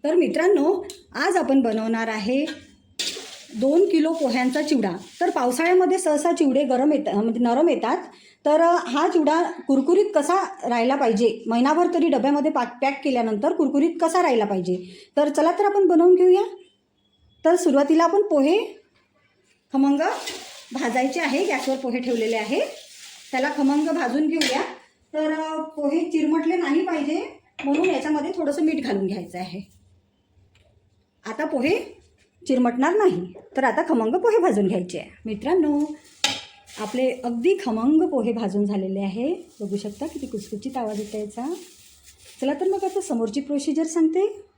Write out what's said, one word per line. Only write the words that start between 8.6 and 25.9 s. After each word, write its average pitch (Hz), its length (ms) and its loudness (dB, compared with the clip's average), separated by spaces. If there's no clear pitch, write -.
अ, 339 140 6
हा 294 340 0
चिवडा 320 340 2
कुरकुरीत 339 600 2
कसा 349 300 2
राहिला 240 280 2
पाहिजे, 226 500 2
महिनाभर 302 480 2
तरी 330 140 2
डब्यामध्ये 285 420 2
पॅक, 247 320 -4
पॅक 269 220 -2
केल्यानंतर 240 480 0
कुरकुरीत 294 380 2
कसा 339 220 2
राहिला 240 220 2
पाहिजे, 180 540 -4
तर 294 120 4
चला 311 240 2
तर 403 120 0
आपण 403 220 4
बनवून 349 280 6
घेऊया. 370 280 6
तर 330 120 4
सुरुवातीला 311 480 4
आपण 392 180 2
पोहे 320 600 0
खमंग 277 280 2
भाजायचे 254 480 -2
आहे. 294 240 0
गॅसवर 269 320 -2
पोहे 254 220 -4
ठेवलेले 226 380 -2
आहे, 220 240 -2
त्याला 277 240 -2
खमंग 294 320 2
भाजून 302 400 0
घेऊया. 285 340 -2
तर, 311 180 -2
अ, 311 280 -6
पोहे 311 500 -4